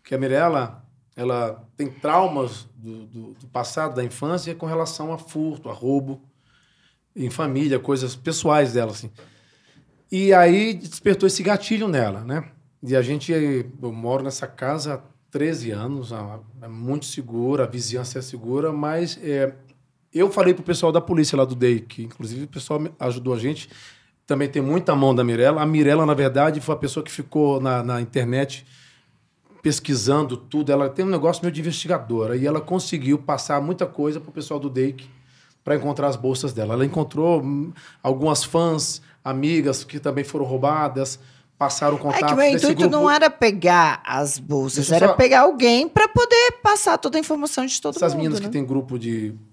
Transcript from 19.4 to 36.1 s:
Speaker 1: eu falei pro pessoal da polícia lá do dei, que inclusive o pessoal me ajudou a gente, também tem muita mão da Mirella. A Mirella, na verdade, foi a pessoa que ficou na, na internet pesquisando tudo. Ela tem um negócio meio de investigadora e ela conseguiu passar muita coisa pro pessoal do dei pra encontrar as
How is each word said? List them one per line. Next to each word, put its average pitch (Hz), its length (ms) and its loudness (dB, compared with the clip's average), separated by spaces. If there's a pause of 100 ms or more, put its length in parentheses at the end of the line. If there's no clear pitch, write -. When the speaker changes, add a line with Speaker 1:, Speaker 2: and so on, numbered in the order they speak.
Speaker 1:
eu 190 180 4
falei 180 220 4
pro 180 100 -4
pessoal 170 300 0
da 165 80 2
polícia 156 340 0
lá 135 80 4
do 127 120 -2
dei, 123 260 2
que - 220 -16
inclusive 113 400 -12
o 147 40 -12
pessoal 151 320 -6
me 156 100 -4 (100)
ajudou 127 340 -4
a 117 60 -2
gente, 147 280 -4 (580)
também 139 220 0
tem 139 140 -2
muita 156 340 2
mão 135 180 6
da 123 120 4
Mirella. 127 360 4
A 151 40 2
Mirella, 156 400 4
na 151 80 4
verdade, 139 480 2
foi 156 120 -4
a - 40 -2
pessoa 151 260 -6
que - 80 -12
ficou 143 480 0
na, 127 240 -2
na 120 180 -4
internet 127 640 -4 (960)
pesquisando 139 760 0
tudo. 147 340 -4
Ela 143 180 2
tem 185 160 -4
um 196 40 -2
negócio 165 340 0
meio 175 80 -2
de 147 80 -8
investigadora 120 760 -4
e 131 100 -2
ela 151 160 -2
conseguiu 151 560 -2
passar 143 440 -2
muita 175 240 -4
coisa 151 340 -4
pro 156 120 -18
pessoal 151 280 -8
do 139 100 -6
dei 131 260 -2 (680)
pra 147 120 0
encontrar 143 320 -2
as 131 80 0